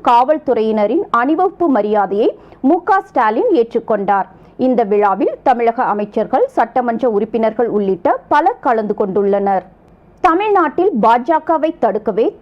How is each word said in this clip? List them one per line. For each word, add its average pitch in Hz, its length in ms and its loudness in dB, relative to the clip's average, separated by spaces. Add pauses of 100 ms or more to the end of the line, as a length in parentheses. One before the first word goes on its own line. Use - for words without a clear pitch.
காவல்துறையினரின் 240 1000 0
அணிவகுப்பு 320 580 0
மரியாதையை 208 720 0 (220)
மு 339 240 2
க 392 180 0
ஸ்டாலின் 262 520 -2
ஏற்றுக்கொண்டார். 208 720 -2 (320)
இந்த 247 260 0
விழாவில் 208 600 0
தமிழக 240 400 0
அமைச்சர்கள், 214 640 -2
சட்டமன்ற 247 640 -2
உறுப்பினர்கள் 220 580 -2
உள்ளிட்ட 202 600 -2
பலர் 339 320 0
கலந்து 220 380 -2
கொண்டுள்ளனர். 202 640 0 (600)
தமிழ்நாட்டில் 370 720 0 (100)
பாஜகவை 311 800 0
தடுக்கவே 220 600 -2